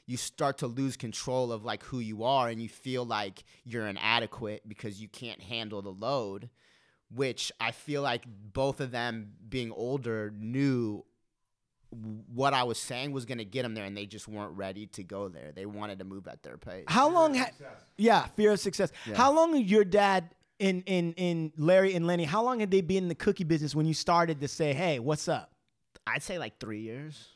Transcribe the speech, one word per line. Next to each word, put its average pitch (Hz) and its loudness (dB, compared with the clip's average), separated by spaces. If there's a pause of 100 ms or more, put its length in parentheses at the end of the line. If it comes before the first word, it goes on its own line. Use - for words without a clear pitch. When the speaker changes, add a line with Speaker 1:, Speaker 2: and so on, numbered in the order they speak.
Speaker 1:
you 123 -4
start - -2
to 139 -2
lose 127 -2
control 123 -4
of, 107 -8
like, 107 -6
who 131 -6
you 110 -4
are, 127 2
and 113 -6
you 113 -8
feel 127 -6
like 104 -4 (200)
you're 113 -6
inadequate 107 -2
because 104 -12
you 107 -14
can't - -14
handle 107 -8
the 98 -12
load, 104 -4 (640)
which 127 -2
I 113 0
feel 143 -4
like 123 -2
both 117 -4
of 131 -6
them 117 -4 (160)
being 117 -4
older 113 -4
knew 117 0 (1300)
what 135 2
I 131 4
was 117 -2
saying 135 -6
was 131 -4
gonna 117 -6
get 123 -4
'em 113 -6
there, 107 -8
and 98 -8
they 104 -8
just 101 -14
weren't 104 -10
ready 98 -8
to - -14
go 98 -6
there. 76 -14
They 95 -10
wanted 104 -10
to 92 -12
move 95 -12
at - -16
their 67 -16
pace. 92 -14
Speaker 2:
How 240 4
long 320 4
ha-, 254 0 (460)
yeah, 202 6 (100)
fear 208 6
of 196 2
success. 196 -2 (140)
Speaker 1:
Yeah. - -6
Speaker 2:
How 262 8
long 330 6
are 294 4
your 208 6
dad 190 4 (240)
and, 190 2
and, 175 2
and 165 0
Larry 185 6
and 165 2
Lenny, 175 2
how 185 2
long 247 0
had 208 0
they 190 6
been 185 2
in 175 0
the 165 -2
cookie 196 0
business 151 0
when 151 2
you 160 4
started 170 2
to 143 -2
say, 151 0
"Hey, 151 0
what's 147 -2
up"? 143 -4 (540)
Speaker 1:
I'd 120 2
say, 185 -6
like, 117 -8
three 107 -6
years, 135 -10